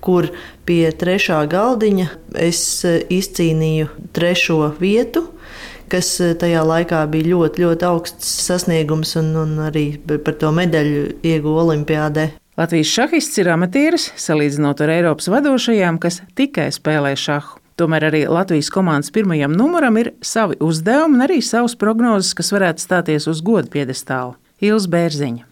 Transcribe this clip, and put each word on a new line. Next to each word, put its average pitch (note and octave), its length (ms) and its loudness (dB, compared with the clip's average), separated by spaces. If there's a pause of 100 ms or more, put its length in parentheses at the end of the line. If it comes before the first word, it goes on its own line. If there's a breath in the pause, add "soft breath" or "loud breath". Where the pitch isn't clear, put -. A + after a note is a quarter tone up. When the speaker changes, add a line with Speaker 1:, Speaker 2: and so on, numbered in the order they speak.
Speaker 1:
kur F3 300 0 (340 loud breath)
pie E3+ 320 2
trešā F3 460 0 (100)
galdiņa G#3 560 2 (320)
es, E3+ 220 0 (260)
eh, E3 140 2 (100)
izcīnīju D#3+ 800 0 (260)
trešo E3 540 0 (100)
vietu, A#3 460 0 (680 loud breath)
kas, F3+ 160 0 (160)
eh, E3+ 160 2
tajā E3+ 240 2
laikā E3 480 0
bija D#3+ 240 0
ļoti, E3 300 2
ļoti E3+ 260 0
augsts - 400 -4 (160)
sasniegums D#3+ 720 0
un, D#3 140 0 (100)
un D#3 120 -2 (120)
arī D3+ 180 -2 (380)
par D3+ 160 -2
to D#3 160 2
medaļu D3 640 0
ieguva D#3+ 480 0
olimpiādē. D#3 600 0 (260)
Speaker 2:
Latvijas D#3+ 400 0
šahists D4 400 0
ir F3+ 160 2
amatieris, B3+ 640 0
salīdzinot D3 640 0
ar D3+ 80 2
Eiropas E3+ 400 0
vadošajām, A3 720 2
kas F3 220 -4 (100)
tikai F3 400 -2
spēlē C#3+ 400 0
šahu. C#3+ 480 -4 (200)
Tomēr D#3 300 2
arī D3 180 2
Latvijas E3 400 0
komandas E3 460 0
pirmajam D#3+ 420 2
numuram C4+ 400 2
ir A#3 140 0 (100)
savi G#3+ 400 -2
uzdevumi G#3+ 560 2
un B3 80 4
arī E4+ 200 2
savas A#3+ 360 0
prognozes, A3 560 2
kas E3+ 160 -4
varētu F#3+ 320 0
stāties E3 460 0
uz D#3+ 140 -2
godu F#3+ 280 0
piedestāla. C3 640 -6 (260)
Ilze G3+ 320 2
Bērziņa. D3 600 -2